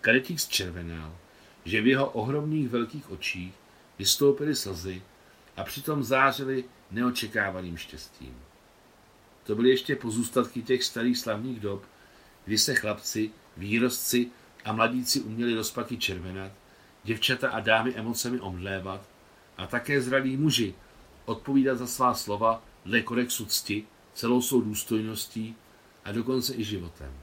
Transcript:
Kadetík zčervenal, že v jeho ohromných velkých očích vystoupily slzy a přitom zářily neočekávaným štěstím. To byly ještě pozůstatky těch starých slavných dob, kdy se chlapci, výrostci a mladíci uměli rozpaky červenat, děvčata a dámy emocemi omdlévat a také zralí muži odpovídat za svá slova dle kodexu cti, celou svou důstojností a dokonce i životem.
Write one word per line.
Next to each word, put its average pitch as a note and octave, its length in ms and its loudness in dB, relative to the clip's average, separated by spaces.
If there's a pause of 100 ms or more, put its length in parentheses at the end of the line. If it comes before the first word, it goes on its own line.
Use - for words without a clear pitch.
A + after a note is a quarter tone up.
Kadetík C3 400 2
zčervenal, E2+ 760 -4 (480)
že G#2+ 160 2
v A2 60 4
jeho C3+ 240 6
ohromných D3 580 0
velkých A#2 420 -4
očích F#2 440 -6 (440)
vystoupily C#3+ 560 2
slzy F#2 480 -6 (540)
a G2 80 -6
přitom C#3+ 400 -4
zářily C3+ 600 2 (260)
neočekávaným G2 840 -2
štěstím. - 600 -16 (1080)
To A2 100 -2
byly A#2+ 160 6
ještě C3 260 4
pozůstatky A#2 680 0
těch B2 220 2
starých A#2+ 340 0
slavných A2+ 420 -4
dob, G2+ 240 -4 (600)
kdy A2 140 0
se C3+ 160 4
chlapci, G#2+ 560 -2 (260)
výrostci A#2+ 760 0 (340)
a A2 80 -4
mladíci B2 480 2
uměli A2+ 340 -2
rozpaky A2 420 -4
červenat, F#2+ 560 -6 (520)
děvčata B2+ 460 0
a A2+ 100 -2
dámy A2+ 340 4
emocemi A#2+ 460 -4
omdlévat F#2+ 680 -6 (480)
a F#2 100 -8
také C#3 340 0
zralí C3 360 0
muži C3+ 380 2 (500)
odpovídat C3 540 2
za B2 80 -6
svá B2 280 4
slova A2+ 480 0 (220)
dle A2+ 180 2
kodexu A#2+ 440 -2
cti, G#2 400 -2 (280)
celou B2 280 2
svou B2+ 180 4
důstojností A2 960 -4 (480)
a G#2 80 -8
dokonce A#2+ 420 0
i A2+ 100 -2
životem. E2+ 480 -8 (100)